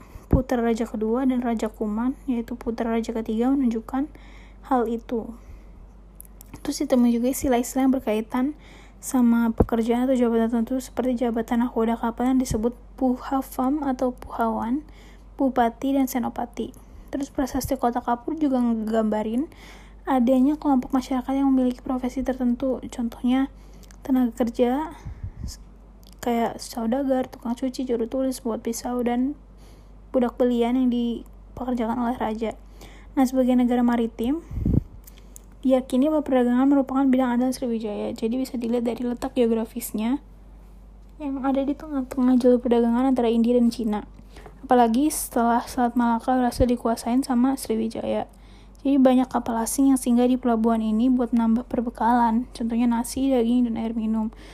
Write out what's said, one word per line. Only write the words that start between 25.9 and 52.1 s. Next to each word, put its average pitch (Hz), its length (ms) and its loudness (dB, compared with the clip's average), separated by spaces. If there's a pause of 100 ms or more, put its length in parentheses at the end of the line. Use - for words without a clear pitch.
kayak 233 400 -2
saudagar, 254 720 -2
tukang 233 240 -6
cuci, 262 320 -6
juru 233 180 -2
tulis, 262 380 -4
buat 226 160 -4
pisau, 247 420 -6
dan 247 320 0 (800)
budak 240 240 0
belian 240 400 2
yang 254 160 2
dipekerjakan 240 1040 -4
oleh 240 220 -2
raja. 220 340 -4 (600)
Nah, 269 100 4
sebagai 254 300 2
negara 247 260 4
maritim, 240 600 0 (1200)
diyakini 254 480 4
bahwa 311 160 2
perdagangan 247 400 4
merupakan 277 400 2
bidang 254 320 4
andalan 254 160 0
Sriwijaya. 214 560 -4
Jadi 226 240 -4
bisa 262 240 -4
dilihat 233 240 -2
dari 233 240 -4
letak 247 260 -6
geografisnya 226 840 -2 (1000)
yang 277 300 -6
ada 269 160 2
di 277 80 -2
tengah-tengah 262 640 0
jalur 247 240 6
perdagangan 233 480 2
antara 247 240 2
India 233 240 4
dan 233 160 4
Cina. 214 320 -4 (640)
Apalagi 247 400 4
setelah 233 560 0
Selat 240 320 -2
Malaka 233 400 0
berhasil 247 320 0
dikuasain 240 560 -2
sama 254 320 2
Sriwijaya. 226 720 -4 (560)
Jadi 277 160 2
banyak 254 320 6
kapal 240 320 -4
asing 269 320 2
yang 254 40 0
singgah 247 280 2
di 254 80 2
pelabuhan 226 480 0
ini 220 240 0
buat 247 240 2
nambah 226 400 2
perbekalan, 240 800 0